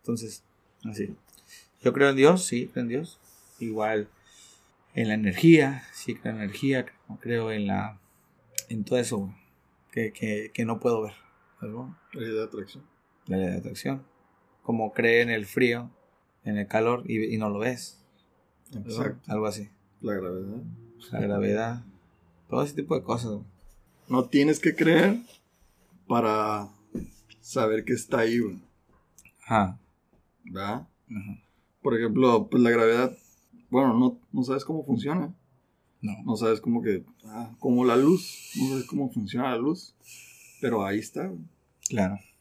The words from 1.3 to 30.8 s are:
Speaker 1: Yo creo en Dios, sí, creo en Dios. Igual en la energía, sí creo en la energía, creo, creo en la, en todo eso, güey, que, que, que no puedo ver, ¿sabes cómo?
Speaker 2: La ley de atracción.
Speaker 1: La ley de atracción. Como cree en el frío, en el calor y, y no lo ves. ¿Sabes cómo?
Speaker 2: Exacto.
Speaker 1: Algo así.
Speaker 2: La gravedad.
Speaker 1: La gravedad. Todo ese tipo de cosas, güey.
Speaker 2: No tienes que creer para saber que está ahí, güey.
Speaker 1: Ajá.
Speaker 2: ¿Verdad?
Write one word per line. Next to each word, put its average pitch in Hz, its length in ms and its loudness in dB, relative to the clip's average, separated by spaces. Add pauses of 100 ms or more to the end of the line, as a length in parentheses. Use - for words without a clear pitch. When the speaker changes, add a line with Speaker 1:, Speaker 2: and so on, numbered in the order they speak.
Speaker 1:
Yo 165 100 4
creo 139 180 6
en 135 60 2
Dios, 160 280 8
sí, 120 280 -4
creo 127 120 -4
en 117 40 -6
Dios. 143 300 -8 (420)
Igual 110 480 -2 (880)
en 113 140 0
la 107 60 2
energía, 135 760 6
sí - 220 -8
creo - 180 -8
en 110 60 -8
la 107 60 -6
energía, 127 420 -2
creo, - 340 -18
creo 113 320 -4
en 104 140 -4
la, 98 340 -4 (680)
en 110 160 -6
todo 127 140 -2
eso, 117 200 -2
güey, 95 140 -8 (580)
que, 110 220 -4
que, 107 420 -6
que 117 100 -2
no 113 160 -4
puedo 117 220 0
ver, 104 100 -8 (480)
¿sabes 104 140 -10
cómo? 131 220 -14 (160)
Speaker 2:
La 147 80 -14
ley 113 120 -8
de 110 120 -2
atracción. - 400 -14 (420)
Speaker 1:
La 92 100 -4
ley 95 120 0
de 92 100 -4
atracción. 135 440 -8 (600)
Como 110 300 -4
cree 117 300 4
en 120 80 0
el 110 160 -2
frío, 120 440 0 (540)
en 104 140 -4
el 98 100 -4
calor 117 380 2
y, 110 280 -2
y 110 40 -4
no 107 120 -2
lo 101 80 -4
ves. 120 420 -6 (680)
¿Sabes 113 240 -12
cómo? 113 120 -2
Speaker 2:
Exacto. - 260 -8
Speaker 1:
Algo 107 140 -2
así. 104 220 -8 (320)
Speaker 2:
La 107 140 -6
gravedad. 95 480 -8 (500)
Speaker 1:
La 113 80 -6
gravedad. 104 640 -2 (680)
Todo 127 140 -2
ese 143 100 -10
tipo 151 220 -4
de 127 80 -4
cosas, 120 280 -4
güey. 101 120 -10 (640)
Speaker 2:
No 127 180 2
tienes 147 340 4
que 160 140 2
creer 165 420 4 (880)
para 107 640 0 (720)
saber 113 440 -2
que 123 80 -2
está 123 280 -2
ahí, 113 180 2
güey. 101 200 -2 (840)
Speaker 1:
Ajá. 101 340 0 (680)
Speaker 2:
¿Verdad? 101 420 -8 (240)